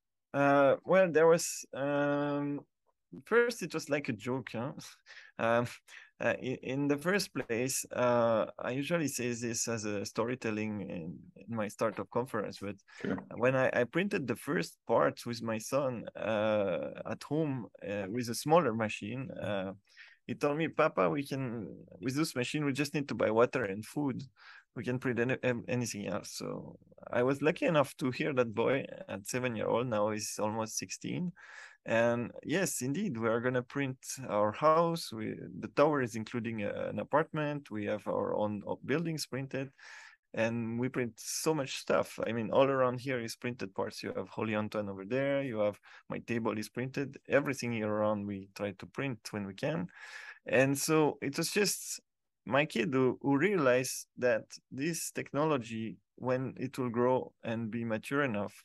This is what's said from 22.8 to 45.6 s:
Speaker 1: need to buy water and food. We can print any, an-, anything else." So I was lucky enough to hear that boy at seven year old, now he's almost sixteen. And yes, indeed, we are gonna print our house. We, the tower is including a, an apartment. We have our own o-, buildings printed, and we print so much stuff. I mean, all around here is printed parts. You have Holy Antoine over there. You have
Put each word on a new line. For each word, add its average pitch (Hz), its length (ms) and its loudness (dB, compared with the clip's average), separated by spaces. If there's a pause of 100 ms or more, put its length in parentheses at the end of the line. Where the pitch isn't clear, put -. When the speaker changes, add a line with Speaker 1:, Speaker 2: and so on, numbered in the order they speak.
Speaker 1:
need 143 140 -2
to 127 80 -4
buy 104 140 4
water 120 340 4
and 101 200 -6
food. 135 380 -2 (540)
We 113 80 -6
can 127 160 -2
print 123 180 0
any, 123 240 2
an-, 123 240 0
anything 107 400 -2
else." 95 280 -4
So - 440 -8 (320)
I 123 140 2
was 135 180 2
lucky 180 240 2
enough 151 300 2
to 127 160 -2
hear 156 220 -2
that 117 200 2
boy 127 300 2 (240)
at 101 180 -8
seven 123 300 -2
year 98 100 -2
old, 113 220 2
now 107 220 2
he's 107 280 -4
almost 110 400 -2
sixteen. 131 540 -4 (520)
And 117 460 2 (140)
yes, 170 360 0
indeed, 139 380 -2
we 113 100 2
are 117 120 2
gonna 127 240 0
print 135 340 -4 (300)
our 104 240 2
house. 165 600 2
We, 110 220 -6 (240)
the 107 80 -8
tower 143 340 4
is 113 140 -2
including 113 480 -4
a, 101 80 -2 (200)
an 104 100 -4
apartment. 147 720 -2
We 104 140 -4
have 104 200 -2
our 98 300 0
own 104 280 -2
o-, - 220 -6
buildings 160 400 -2
printed, 135 460 -8 (600)
and 113 460 -2
we 127 100 0
print 123 280 -4
so - 360 -2
much 139 260 -2
stuff. - 460 0
I - 60 -2
mean, 113 220 -2
all 135 180 8
around 127 300 2
here 127 200 -2
is 113 140 -6
printed 120 400 -6
parts. 101 260 -4
You 104 160 -4
have 98 120 -4
Holy 110 260 -2
Antoine 107 340 -2
over 95 160 -8
there. 139 380 0
You 117 160 -4
have 104 180 2 (320)